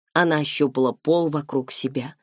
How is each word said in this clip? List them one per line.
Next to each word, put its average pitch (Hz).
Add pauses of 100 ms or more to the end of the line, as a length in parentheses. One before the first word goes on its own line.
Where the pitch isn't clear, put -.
(120)
Она 165
ощупала 131
пол 165
вокруг 143
себя, 135